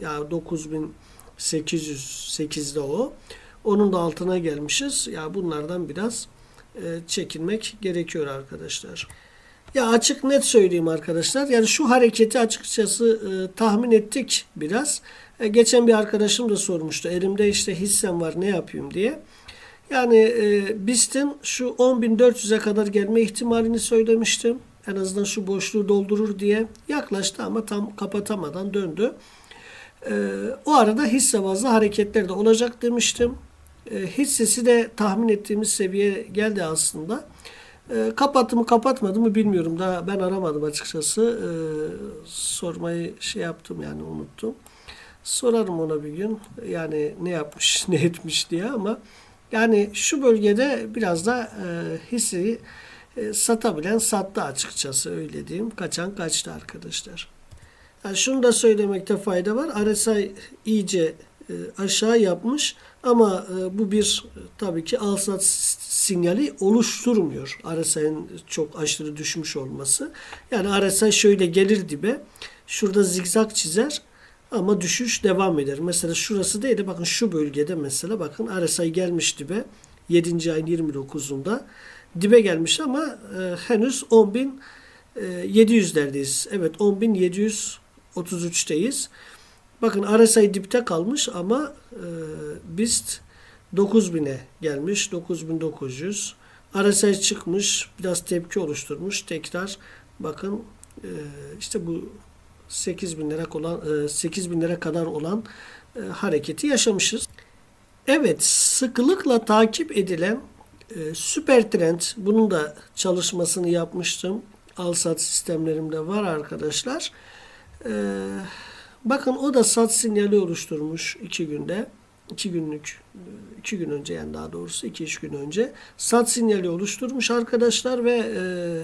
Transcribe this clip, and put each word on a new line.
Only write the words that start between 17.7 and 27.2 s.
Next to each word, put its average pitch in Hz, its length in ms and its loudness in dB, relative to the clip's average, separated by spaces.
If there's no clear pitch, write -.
hissem 180 460 0
var, 160 200 -4
ne 190 60 0
yapayım?" 156 480 -4
diye. 240 280 -2
Yani, 247 260 6
e, 208 720 4
bistin 269 560 0
şu - 260 -4
on 247 340 4
bin 226 160 2
dört 240 260 6
yüze 214 140 2
kadar 208 280 2
gelme 208 340 2
ihtimalini 233 580 0
söylemiştim. 226 800 2
En 196 100 -4
azından 190 280 -2
şu 202 220 -4
boşluğu 196 420 -2
doldurur 202 500 2
diye. 208 280 2
Yaklaştı 240 540 -4